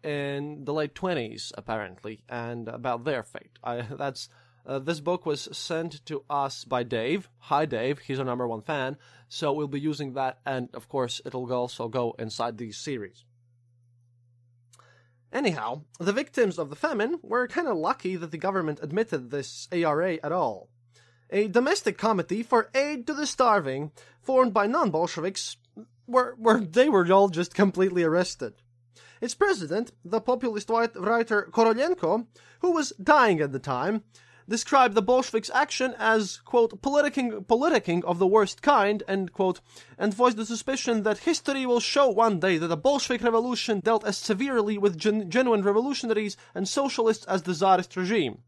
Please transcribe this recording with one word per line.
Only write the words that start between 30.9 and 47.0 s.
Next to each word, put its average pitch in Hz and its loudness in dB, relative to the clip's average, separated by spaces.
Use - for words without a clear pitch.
writer 214 0
Korolenko, 226 2
who 359 2
was 311 0
dying 220 6
at 143 0
the 135 -6
time, 143 -2
described 240 4
the 220 4
Bolsheviks' 226 0
action 262 -2
as, 220 0
quote, 226 2
"politicking, 277 0
politicking 226 2
of 170 -2
the 190 4
worst 196 4
kind," 208 4
end 190 -2
quote, 185 0
and 202 0
voiced 233 4
the 220 -6
suspicion 233 -2
that 214 2
history 277 -2
will 240 4
show 277 4
one 208 4
day 175 2
that 165 -2
the 165 0
Bolshevik 247 0
revolution 226 0
dealt 220 2
as 202 -2
severely 220 0
with 196 2
gen-, 214 0
genuine 233 2
revolutionaries 220 0
and 185 -4
socialists 233 0